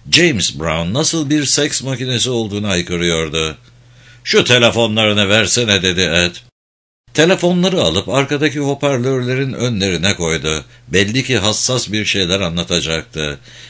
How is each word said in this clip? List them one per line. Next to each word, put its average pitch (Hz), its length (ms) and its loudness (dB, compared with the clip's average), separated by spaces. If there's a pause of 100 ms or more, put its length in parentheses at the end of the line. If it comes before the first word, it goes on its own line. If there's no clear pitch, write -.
(120)
James 95 480 2
Brown 82 340 -2
nasıl 156 360 0
bir 151 160 0
seks 143 380 0
makinesi 127 460 -2
olduğunu 107 380 -2
haykırıyordu. 82 920 -2 (640)
"Şu - 200 2
telefonlarını 110 840 2
versene," 104 520 2
dedi 92 200 0
Ed. 87 340 2 (800)
Telefonları 180 680 2
alıp 82 280 0
arkadaki 139 500 0
hoparlörlerin 131 960 -2
önlerine 98 600 0
koydu. 78 500 -2 (220)
Belli 101 360 2
ki 123 140 0
hassas 107 540 -2
bir 107 140 -2
şeyler 98 340 0
anlatacaktı. 80 1000 -4 (300)